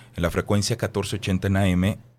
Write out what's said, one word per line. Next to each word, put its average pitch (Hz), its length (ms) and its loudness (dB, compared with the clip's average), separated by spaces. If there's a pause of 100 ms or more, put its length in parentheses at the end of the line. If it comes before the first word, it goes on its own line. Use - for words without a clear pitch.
(160)
en 87 80 -2
la 85 60 0
frecuencia 104 480 0
catorce 101 400 -2
ochenta 95 300 -2
en 95 100 2
A 98 100 2
M 90 300 2 (220)